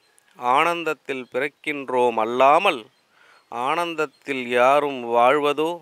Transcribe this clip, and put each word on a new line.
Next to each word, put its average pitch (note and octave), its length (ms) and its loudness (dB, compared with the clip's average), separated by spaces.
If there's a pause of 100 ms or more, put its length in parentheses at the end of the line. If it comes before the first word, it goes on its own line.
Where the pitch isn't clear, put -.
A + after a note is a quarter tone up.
(400)
ஆனந்தத்தில் D3 880 -2
பிறக்கின்றோம் B2+ 960 -2
அல்லாமல், C3+ 600 2 (800)
ஆனந்தத்தில் D3+ 920 -4
யாரும் C3+ 560 2
வாழ்வதோ, C#3+ 640 2 (100)